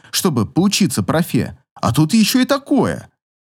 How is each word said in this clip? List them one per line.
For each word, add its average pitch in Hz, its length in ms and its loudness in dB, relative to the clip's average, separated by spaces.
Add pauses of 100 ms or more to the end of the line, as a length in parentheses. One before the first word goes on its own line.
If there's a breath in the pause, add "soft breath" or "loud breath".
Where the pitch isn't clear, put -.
(120 soft breath)
чтобы 120 340 -2
поучиться 180 560 0
профе, 139 560 -2 (160)
а - 180 -2
тут 156 220 2
еще 220 240 2
и 254 60 2
такое. 254 640 -2 (360)